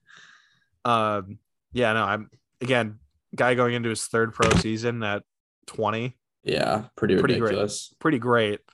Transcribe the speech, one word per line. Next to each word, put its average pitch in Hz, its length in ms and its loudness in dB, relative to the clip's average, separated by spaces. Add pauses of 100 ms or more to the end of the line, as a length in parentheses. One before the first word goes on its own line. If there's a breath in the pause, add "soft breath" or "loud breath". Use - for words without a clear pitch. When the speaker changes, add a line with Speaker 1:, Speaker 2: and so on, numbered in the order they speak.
(840 soft breath)
Speaker 1:
Um, 107 540 -2 (340)
yeah, 120 220 2
no, 110 100 0
I'm, 104 260 -4 (300)
again, 117 380 0 (360)
guy 127 200 2
going 120 200 2
into 117 140 -4
his 110 180 -4
third 113 280 0
pro - 160 2 (100)
season 113 420 -2
at 101 200 -4 (440)
twenty. 113 520 -4 (260)
Speaker 2:
Yeah, - 420 0 (100)
pretty 98 220 2
Speaker 1:
Pretty 123 160 4
great. 113 80 0
Speaker 2:
ridiculous. 101 580 -2
Speaker 1:
Pretty 156 180 2
great. 113 420 0 (140)